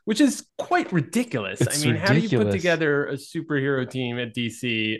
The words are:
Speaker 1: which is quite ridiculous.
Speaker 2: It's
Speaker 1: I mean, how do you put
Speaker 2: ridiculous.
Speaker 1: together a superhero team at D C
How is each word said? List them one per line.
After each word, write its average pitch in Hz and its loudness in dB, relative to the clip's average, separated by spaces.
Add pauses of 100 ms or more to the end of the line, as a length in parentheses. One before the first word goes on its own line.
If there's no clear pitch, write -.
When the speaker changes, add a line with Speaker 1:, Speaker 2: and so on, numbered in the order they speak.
Speaker 1:
which 214 0
is 277 2 (120)
quite - -2
ridiculous. 139 -2
Speaker 2:
It's - 2
Speaker 1:
I 151 2
mean, 117 4
how 104 -2
do 139 6
you 220 2
put 127 2
Speaker 2:
ridiculous. 202 2
Speaker 1:
together 160 2
a - -6
superhero 139 -2
team 123 -4
at 117 -6
D 120 -2
C 113 -2